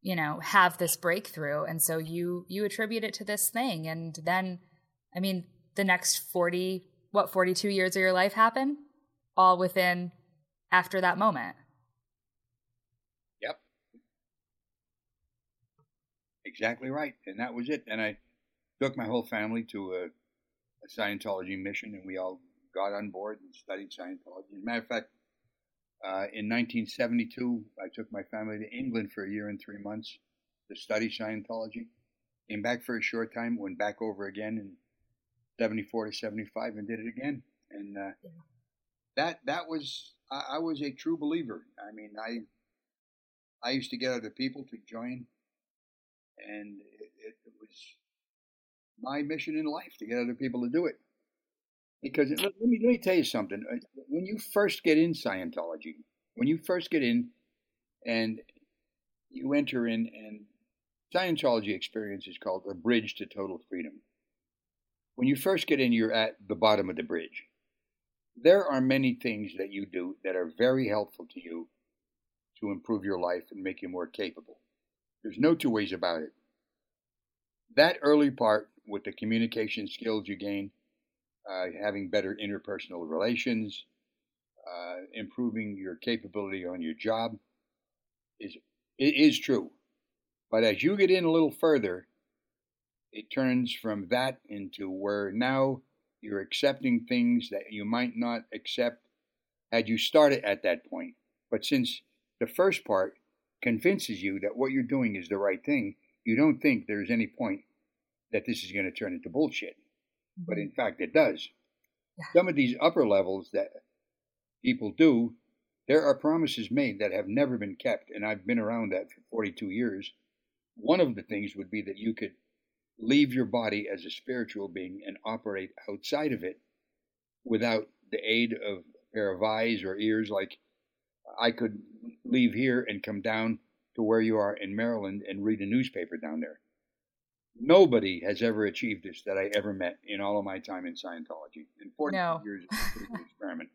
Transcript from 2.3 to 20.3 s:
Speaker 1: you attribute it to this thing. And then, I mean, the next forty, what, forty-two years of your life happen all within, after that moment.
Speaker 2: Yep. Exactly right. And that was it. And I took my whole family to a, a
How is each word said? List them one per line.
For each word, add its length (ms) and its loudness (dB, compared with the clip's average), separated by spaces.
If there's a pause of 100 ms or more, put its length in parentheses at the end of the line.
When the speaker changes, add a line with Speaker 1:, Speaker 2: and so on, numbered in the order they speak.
Speaker 1:
you 160 -4
attribute 400 -4
it 120 -6
to 80 -10
this 260 -2
thing. 380 -4
And 360 -8
then, 360 -2 (560)
I 40 -6
mean, 260 -2 (280)
the 100 0
next 340 4 (140)
forty, 540 0 (240)
what, 240 2
forty-two 360 2
years 260 2
of 60 2
your 120 6
life 200 4
happen 440 4 (580)
all 220 8
within, 540 2 (600)
after 300 4
that 160 4
moment. 380 0 (1900)
Speaker 2:
Yep. 180 -8 (2750)
Exactly 460 -4
right. 240 -6 (100)
And 140 -12
that 160 -8
was 120 -6
it. 200 -4
And 120 -6
I 180 -4 (600)
took 160 -2
my 100 -6
whole 180 -2
family 480 -4
to 220 -8
a, 120 -4
a 880 -20